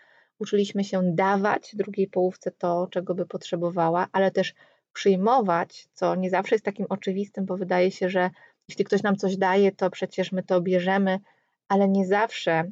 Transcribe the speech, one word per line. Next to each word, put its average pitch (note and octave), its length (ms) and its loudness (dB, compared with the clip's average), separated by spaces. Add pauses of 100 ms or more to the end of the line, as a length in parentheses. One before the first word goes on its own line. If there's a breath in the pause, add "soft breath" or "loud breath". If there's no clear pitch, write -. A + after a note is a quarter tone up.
(380 soft breath)
Uczyliśmy G3+ 460 0
się F#3+ 180 -2 (120)
dawać G3 640 0
drugiej G3 320 -4
połówce F#3 420 -2
to, F3 400 -2
czego F3+ 240 -4
by F3 120 -4
potrzebowała, F3 840 -2
ale F#3+ 180 2
też F#3+ 240 -2 (380 soft breath)
przyjmować, G3 1000 0
co F3 200 0
nie F#3 160 -2
zawsze F#3 240 0
jest G#3+ 100 -2
takim G3+ 240 -4
oczywistym, G3 580 -4
bo F#3 100 -4
wydaje F3+ 340 2
się, F#3+ 180 -4
że F3+ 220 0 (380 soft breath)
jeśli - 160 -4
ktoś G3 180 0
nam G3+ 140 2
coś G3 200 -2
daje, G3 360 4
to F#3+ 180 -2
przecież - 420 -6
my F#3 100 -4
to F#3 180 2
bierzemy, F#3 580 0 (500 soft breath)
ale G3+ 200 4
nie G3 180 2
zawsze F#3 640 0